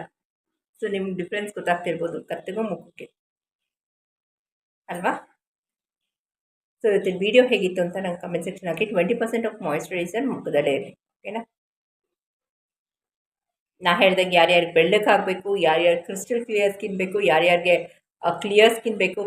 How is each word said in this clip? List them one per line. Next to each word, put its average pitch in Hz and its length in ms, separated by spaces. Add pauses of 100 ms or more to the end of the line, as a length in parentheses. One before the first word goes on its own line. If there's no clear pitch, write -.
(800)
So - 100
ನಿಮ್ಗೆ 196 260
ಡಿಫ್ರೆನ್ಸ್ 208 380
ಗೊತ್ತಾಗ್ತಿರ್ಬೋದು 170 720
ಕತ್ತಿಗೂ 185 360
ಮುಖಕ್ಕೆ - 440 (1800)
ಅಲ್ವಾ? 185 240 (1700)
So 226 40
ಇವತ್ತಿನ 190 300
ವಿಡಿಯೋ 220 280
ಹೇಗಿತ್ತು 190 340
ಅಂತ 175 160
ನಂಗೆ 185 240
ಕಾಮೆಂಟ್ 175 260
ಸೆಕ್ಷನ್ 185 220
ಹಾಕಿ. 170 180
ಟ್ವೆಂಟಿ 190 280
ಪರ್ಸೆಂಟ್ 226 320
of 208 140
moisturizer 175 680
ಮುಖದಲ್ಲೇ 156 460
ಇರಲಿ, 139 200 (200)
ಓಕೆನಾ? 214 300 (2500)
ನಾ 180 140
ಹೇಳ್ದಂಗೆ 185 400
ಯಾರ್ಯಾರು 170 360
ಬೆಳ್ಳಕ್ಕಾಗ್ಬೇಕು, 190 840
ಯಾರ್ಯಾರು 170 440
ಕ್ರಿಸ್ಟಲ್ 233 420
ಕ್ಲಿಯರ್ 202 280
ಸ್ಕಿನ್ 196 260
ಬೇಕು, 185 240
ಯಾರ್ಯಾರಿಗೆ, 170 540 (460)
ಆ, 170 160
ಕ್ಲಿಯರ್ 214 360
ಸ್ಕಿನ್ 220 240
ಬೇಕು, 185 280